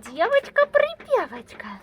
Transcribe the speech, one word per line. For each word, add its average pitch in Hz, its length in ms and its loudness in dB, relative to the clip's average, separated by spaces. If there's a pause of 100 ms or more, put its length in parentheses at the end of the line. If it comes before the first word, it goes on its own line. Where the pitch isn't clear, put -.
(100)
Девочка-припевочка. 494 1700 -2